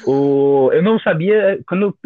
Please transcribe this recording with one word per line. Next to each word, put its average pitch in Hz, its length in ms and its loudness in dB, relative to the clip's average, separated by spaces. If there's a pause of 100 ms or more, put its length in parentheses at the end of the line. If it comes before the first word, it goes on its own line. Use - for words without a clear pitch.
o, 139 680 2
eu 156 120 2
não 220 180 0
sabia, 196 680 0
quando 190 400 -4